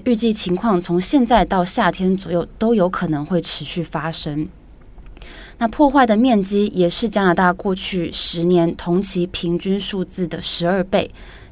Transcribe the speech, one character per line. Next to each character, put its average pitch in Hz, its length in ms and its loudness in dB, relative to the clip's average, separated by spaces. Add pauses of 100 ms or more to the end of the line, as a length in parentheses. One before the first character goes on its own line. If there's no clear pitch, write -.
预 247 100 2
计 226 160 2
情 190 240 -2
况 190 240 2
从 175 220 0
现 254 240 2
在 220 180 4
到 180 220 2
夏 185 260 2
天 185 240 0
左 185 160 -6
右 170 160 0 (120)
都 226 160 2
有 185 120 4
可 185 200 -2
能 151 180 -2
会 170 160 0
持 - 240 -4
续 170 180 -6
发 156 300 -6
生。 156 340 -4 (1120)
那 233 80 2
破 285 240 2
坏 269 160 6
的 214 80 2
面 220 280 4
积 202 240 0
也 180 220 0
是 220 200 -2
加 202 160 2
拿 180 80 6
大 180 180 4
过 190 240 -2
去 185 380 -6
十 - 320 -2
年 170 320 4
同 175 240 0
期 185 280 -2
平 175 300 -4
均 196 220 -2
数 190 240 -4
字 180 240 -6
的 156 100 -8
十 - 300 -2
二 185 160 0
倍， - 260 -2 (420)